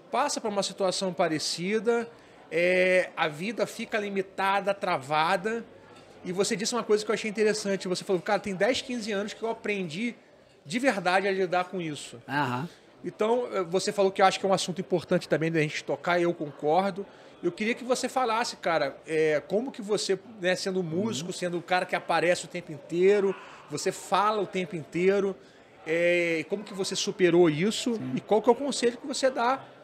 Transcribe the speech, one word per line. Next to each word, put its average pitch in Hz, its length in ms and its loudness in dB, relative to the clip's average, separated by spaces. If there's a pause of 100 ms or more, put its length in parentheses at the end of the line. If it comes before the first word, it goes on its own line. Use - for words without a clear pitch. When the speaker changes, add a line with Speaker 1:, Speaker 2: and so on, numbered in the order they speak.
(120)
Speaker 1:
passa 269 280 0
por 226 80 -4
uma 196 140 -2
situação 185 500 -2
parecida, 196 960 0 (440)
é, 185 640 4
a 165 100 2
vida 190 400 -4
fica 226 320 -6
limitada, 196 760 -2
travada." 180 920 0 (600)
E 185 80 -8
você 196 220 0
disse 208 180 -4
uma 233 120 -2
coisa 208 200 2
que - 60 -6
eu 214 40 0
achei 220 140 -4
interessante. 202 600 0
Você 180 160 -4
falou, 185 180 0
"Cara, 202 160 0
tem 196 160 -6
dez, 208 260 2
quinze 226 300 -8
anos 202 240 -4
que - 80 -16
eu 220 80 -2
aprendi 202 640 -4 (500)
de 160 140 -4
verdade 196 480 2
a 196 60 2
lidar 180 320 0
com 185 160 -8
isso." 147 480 -8
Speaker 2:
Aham. 135 400 -2 (360)
Speaker 1:
Então, 226 480 0
eh, 196 100 0
você 185 300 -2
falou 196 180 4
que 190 120 -2
eu 190 40 8
acho 185 140 4
que 196 60 -2
é - 20 2
um 196 40 4
assunto 180 280 -2
importante 180 480 0
também 160 240 2
da 165 80 2
gente 151 240 -2
tocar, 175 340 0
e 175 60 2
eu 175 100 2
concordo. 170 680 0 (380)
Eu 175 100 0
queria 214 220 -2
que 233 100 -14
você 247 240 -2
falasse, 233 480 0
cara, 151 400 0 (100)
é, 156 400 2
como 226 240 -2
que - 120 -14
você, 196 360 0 (220)
né, 180 160 0
sendo 185 260 -2
músico, 175 460 -2
Speaker 2:
Uhum. 190 60 -6
Speaker 1:
sendo 175 240 -4
o 165 40 -8
cara 180 240 0
que - 80 -6
aparece 170 520 0
o - 20 -16
tempo 170 240 -10
inteiro, 190 640 2 (340)
você 147 220 -2
fala 208 500 0
o 180 40 -4
tempo 185 280 -6
inteiro, 185 600 0 (500)
é, 170 600 2
como 196 160 -4
que - 100 -14
você 190 220 -4
superou 175 520 6
isso 196 460 0
Speaker 2:
Sim. 220 220 -6
Speaker 1:
e 190 40 -2
qual 214 220 2
que 262 60 0
é 240 40 8
o 233 40 6
conselho 240 400 -2
que - 100 -14
você 262 240 0
dá, 254 320 -2 (220)